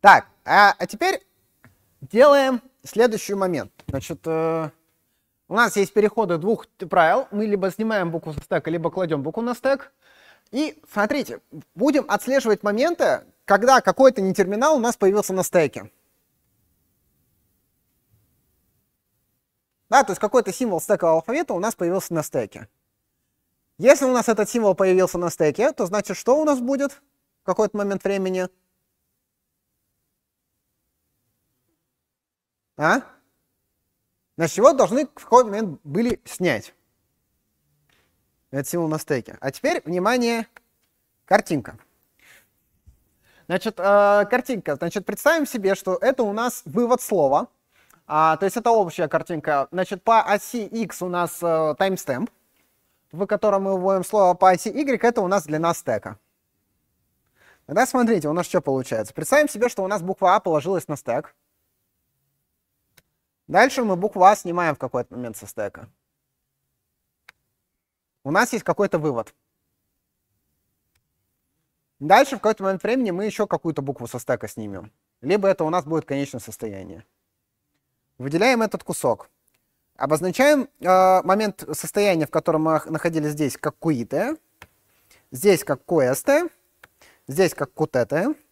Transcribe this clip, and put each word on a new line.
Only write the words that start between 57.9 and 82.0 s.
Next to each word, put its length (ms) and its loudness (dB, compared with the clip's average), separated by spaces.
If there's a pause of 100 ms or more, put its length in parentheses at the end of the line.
у 60 -2
нас 140 -4
что 120 0
получается. 540 -4
Представим 340 2
себе, 220 -2
что 140 -6
у 40 -4
нас 140 -4
буква 340 2
А 40 4
положилась 480 -2
на 80 -6
стек. 400 -6 (2000)
Дальше 360 2
мы 120 0
букву 280 0
А 120 8
снимаем 380 -4
в 60 -8
какой-то 340 -6
момент 240 -10
со 80 -18
стека. 440 -12 (2250)
У 80 -6
нас 220 2
есть 120 -6
какой-то 320 -2
вывод. 380 -4 (2750)
Дальше 380 4
в 20 -10
какой-то 240 0
момент 180 -2
времени 300 -2
мы 140 -4
ещё 200 -4
какую-то 380 -4
букву 240 -8
со 100 -10
стека 300 -4
снимем. 440 -12 (300)
Либо 260 0
это 180 0
у 40 -2
нас 160 -2
будет 200 -4
конечное 340 -6
состояние. 680 -14 (1120)
Выделяем 460 0
этот 200 -6
кусок. 460 -4 (640)
Обозначаем, 720 0 (100)
э, 420 4
момент 520 -2
состояния, 520 0